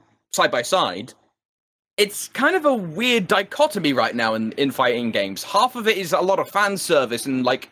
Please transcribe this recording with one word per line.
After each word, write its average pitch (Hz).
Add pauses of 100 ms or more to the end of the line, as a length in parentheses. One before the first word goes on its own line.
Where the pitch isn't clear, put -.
(320)
side 170
by 127
side. 123 (840)
It's 208
kind 311
of 311
a 285
weird 208
dichotomy 202
right 120
now 113
in, 110
in 139
fighting 120
games. 98
Half 240
of 220
it 208
is 175
a 175
lot 185
of 147
fan 202
service 127
and, 131
like, 123